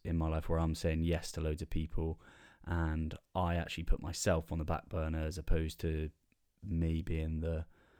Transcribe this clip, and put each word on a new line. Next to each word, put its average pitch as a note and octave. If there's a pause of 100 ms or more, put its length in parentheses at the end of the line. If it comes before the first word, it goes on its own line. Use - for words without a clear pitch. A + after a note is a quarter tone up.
in E2
my D#2+
life D#2+
where E2
I'm D#2+
saying D#2+
yes E2
to D#2
loads D#2
of D#2+
people, D#2+ (440)
and D#2+ (220)
I F2
actually E2
put -
myself -
on E2
the D#2
back E2
burner D#2+
as D#2
opposed D#2+
to D#2 (540)
me E2
being D#2+
the, D#2+ (340)